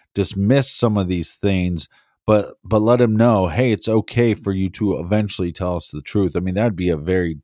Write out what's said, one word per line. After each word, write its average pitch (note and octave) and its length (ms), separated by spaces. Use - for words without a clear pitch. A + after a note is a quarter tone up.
dismiss G2+ 560
some G#2+ 300
of F#2 80
these F2+ 260
things, F2+ 560
but, G#2 380
but G#2+ 180
let A#2+ 200
him A2 160
know, A2 300
hey, A2+ 260
it's - 160
okay A2 440
for G2 200
you F#2+ 160
to F#2+ 280
eventually F#2+ 540
tell F2+ 240
us - 140
the D2 120
truth." F#2+ 360
I - 20
mean, F#2 160
that'd G#2+ 200
be F2 140
a E2 60
very E2+ 480